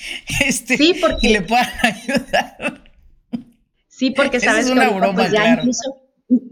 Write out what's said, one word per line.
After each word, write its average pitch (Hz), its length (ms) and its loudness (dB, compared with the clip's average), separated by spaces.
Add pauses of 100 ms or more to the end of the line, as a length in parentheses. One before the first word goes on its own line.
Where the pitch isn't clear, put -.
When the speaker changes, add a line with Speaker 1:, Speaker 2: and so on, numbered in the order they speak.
(200)
Speaker 1:
<laughs> - 260 -4
este, 254 320 -2
Speaker 2:
Sí, 339 220 4
porque - 280 0
Speaker 1:
y 214 60 6
le 208 80 2
puedan 226 340 0
<laughs> - 80 -4
ayudar. - 1000 -2 (1040)
Speaker 2:
Sí, 262 240 -4
porque 269 260 0
Speaker 1:
Esa 226 100 -2
Speaker 2:
sabes 220 180 2
Speaker 1:
es 254 60 0
Speaker 2:
que - 0 -
Speaker 1:
una 254 140 4
Speaker 2:
ahorita, 202 140 0
Speaker 1:
broma, 196 200 2
Speaker 2:
pues, 185 120 2
ya 208 100 2
Speaker 1:
claro. 226 200 4
Speaker 2:
incluso, 247 220 -2 (680)